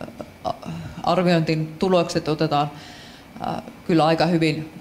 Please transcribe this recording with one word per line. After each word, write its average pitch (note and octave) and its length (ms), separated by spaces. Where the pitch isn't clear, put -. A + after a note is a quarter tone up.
ä, - 60
arviointin E3 760
tulokset F3 480
otetaan, D3+ 440
ä, - 140
kyllä D#3+ 180
aika D#3+ 200
hyvin D#3+ 560